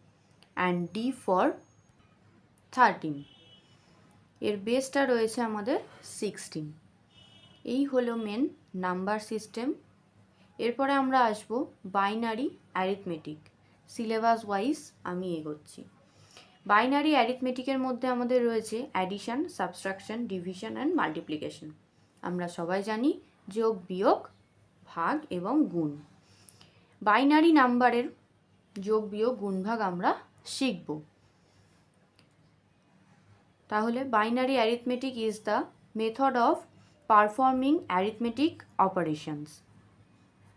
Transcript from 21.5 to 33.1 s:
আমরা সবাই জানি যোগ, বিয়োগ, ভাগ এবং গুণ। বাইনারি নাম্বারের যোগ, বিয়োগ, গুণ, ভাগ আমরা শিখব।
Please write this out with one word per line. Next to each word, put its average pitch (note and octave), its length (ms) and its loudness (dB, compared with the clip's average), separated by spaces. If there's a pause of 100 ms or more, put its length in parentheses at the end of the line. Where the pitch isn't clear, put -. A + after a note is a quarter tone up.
আমরা F3 180 -4 (100)
সবাই F3 320 -2
জানি A3+ 220 0 (460)
যোগ, A3+ 160 2 (180)
বিয়োগ, G3 300 2 (720)
ভাগ F3 240 0 (220)
এবং F#3+ 160 -4 (180)
গুণ। E3 180 0 (1160)
বাইনারি D4 440 6 (100)
নাম্বারের A#3+ 440 4 (840)
যোগ, G#3+ 140 2 (100)
বিয়োগ, A3 300 0
গুণ, G3 140 -2 (100)
ভাগ A#3 120 -2 (120)
আমরা F3+ 200 0 (440)
শিখব। A#3 340 -2 (2750)